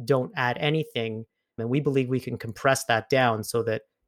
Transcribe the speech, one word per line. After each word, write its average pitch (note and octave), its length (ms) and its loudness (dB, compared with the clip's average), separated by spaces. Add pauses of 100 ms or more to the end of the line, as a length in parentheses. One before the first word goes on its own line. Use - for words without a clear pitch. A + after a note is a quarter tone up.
don't B2+ 300 2
add B2 240 0
anything. B2+ 640 -2 (340)
And A2+ 100 -2
we C3+ 100 2
believe C3+ 300 0
we B2+ 100 0
can A#2+ 180 -8
compress C3 480 0
that A2 240 0
down A#2 340 2
so A#2 200 -2
that A2 200 -2 (240)